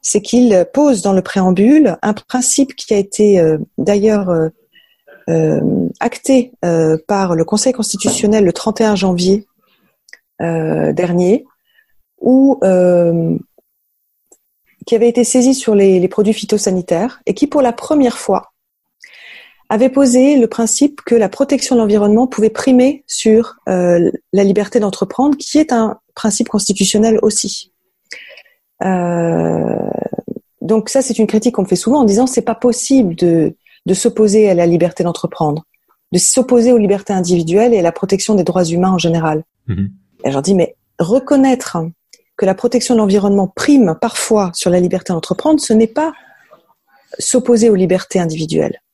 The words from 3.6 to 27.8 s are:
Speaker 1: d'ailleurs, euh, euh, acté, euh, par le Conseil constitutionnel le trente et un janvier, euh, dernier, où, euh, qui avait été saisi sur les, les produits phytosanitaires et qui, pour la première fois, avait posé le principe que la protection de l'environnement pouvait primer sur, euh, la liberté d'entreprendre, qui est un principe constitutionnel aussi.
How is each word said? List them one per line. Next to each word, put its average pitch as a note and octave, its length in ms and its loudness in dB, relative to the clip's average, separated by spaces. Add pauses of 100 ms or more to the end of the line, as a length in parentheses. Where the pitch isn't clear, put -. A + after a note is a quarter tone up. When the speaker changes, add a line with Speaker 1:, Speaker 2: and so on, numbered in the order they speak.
Speaker 1:
d'ailleurs, G3+ 520 0
euh, D#3+ 200 0 (800)
euh, D#3+ 580 0 (140)
acté, B3 500 0 (140)
euh, D#3+ 320 0 (100)
par F#3+ 280 0
le E3 100 0
Conseil G#3+ 260 0
constitutionnel G#3+ 720 -2
le E3+ 100 2
trente - 280 -4
et A3+ 40 2
un G#3+ 100 2
janvier, F#3 520 0 (960)
euh, D#3 500 -2
dernier, F3+ 540 0 (760)
où, C4+ 440 2
euh, F3 760 2 (1500)
qui A#3 100 0
avait A#3 140 4
été A#3+ 140 0
saisi B3+ 300 2
sur A#3 200 -2
les, G3 260 4
les F3+ 100 0
produits G#3+ 240 0
phytosanitaires F#3+ 920 -2
et F#3+ 80 -2
qui, C#4+ 140 -2
pour C#4+ 140 0
la B3 100 2
première C#4 460 0
fois, - 320 -4 (1200)
avait A#3 180 2
posé C4+ 480 4
le A#3 100 4
principe B3+ 580 -2
que A#3 100 2
la G#3 140 2
protection C4+ 480 -2
de A3+ 40 4
l'environnement G#3 460 2
pouvait G#3+ 220 0
primer B3+ 580 0
sur, A3+ 480 0 (140)
euh, F3 420 2 (220)
la G3 100 2
liberté G3+ 380 0
d'entreprendre, A#3 560 -2
qui - 220 -2
est D#4 120 0
un A3 260 -2 (160)
principe - 360 -4
constitutionnel G#3+ 720 0
aussi. - 500 -4 (1120)